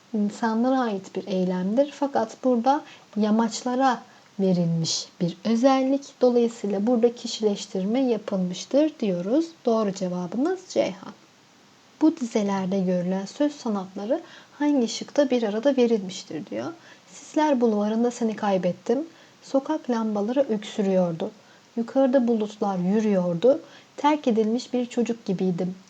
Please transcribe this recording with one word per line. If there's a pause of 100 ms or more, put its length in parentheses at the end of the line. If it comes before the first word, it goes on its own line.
(140)
insanlara
ait
bir
eylemdir.
Fakat
burada (340)
yamaçlara (380)
verilmiş (140)
bir
özellik. (180)
Dolayısıyla
burada
kişileştirme
yapılmıştır
diyoruz. (180)
Doğru
cevabımız
Ceyhan. (880)
"Bu
dizelerde
görülen
söz
sanatları (380)
hangi
şıkta
bir
arada
verilmiştir?"
diyor. (400)
"Sisler
bulvarında
seni
kaybettim. (360)
Sokak
lambaları
öksürüyordu. (460)
Yukarıda
bulutlar
yürüyordu. (360)
Terk
edilmiş
bir
çocuk
gibiydim. (160)